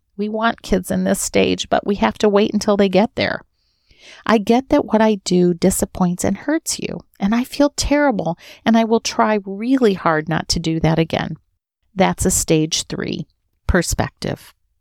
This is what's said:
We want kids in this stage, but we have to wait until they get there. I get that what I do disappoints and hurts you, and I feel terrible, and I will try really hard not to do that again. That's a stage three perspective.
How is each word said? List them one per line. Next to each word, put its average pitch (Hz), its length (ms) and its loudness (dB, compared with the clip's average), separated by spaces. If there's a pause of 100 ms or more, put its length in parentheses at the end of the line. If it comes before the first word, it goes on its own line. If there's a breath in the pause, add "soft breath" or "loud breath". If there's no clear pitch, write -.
(160)
We 208 120 -4
want 220 340 -2
kids 185 280 -2
in 185 140 -2
this 190 160 0
stage, - 480 0
but - 180 0
we 202 100 -2
have 220 220 0
to 214 100 2
wait 202 240 2
until 208 240 0
they 202 120 2
get 185 280 2
there. - 260 -4 (800 loud breath)
I 226 140 4
get 226 320 2
that 294 140 2
what 214 180 2
I 220 140 4
do 180 360 2
disappoints 180 720 -2
and 196 120 -2
hurts - 420 -4
you, - 220 -10 (200)
and 202 140 0
I 240 100 -2
feel 285 320 0
terrible, 220 640 0 (260 loud breath)
and 226 120 4
I 226 80 4
will 226 160 0
try 214 440 0
really 220 500 0
hard 160 340 -2
not 160 200 -2
to - 120 -2
do 165 200 -2
that 160 180 2
again. 165 380 -2 (580)
That's 185 300 0
a 185 60 2
stage 160 540 0
three - 420 -8 (400)
perspective. - 880 -4 (260)